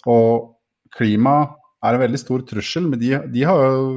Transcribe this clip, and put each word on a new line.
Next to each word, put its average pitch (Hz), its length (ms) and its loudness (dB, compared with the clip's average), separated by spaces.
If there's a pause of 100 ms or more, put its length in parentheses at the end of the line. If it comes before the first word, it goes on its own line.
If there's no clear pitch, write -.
og 117 480 2 (400)
klima 120 420 2 (460)
er 117 160 0
en 131 60 0
veldig 131 180 -2
stor 127 240 -6
trussel, 165 400 -6
men 127 160 -4
de, 131 140 0 (180)
de 127 160 0
har 147 160 2
jo 135 180 0 (120)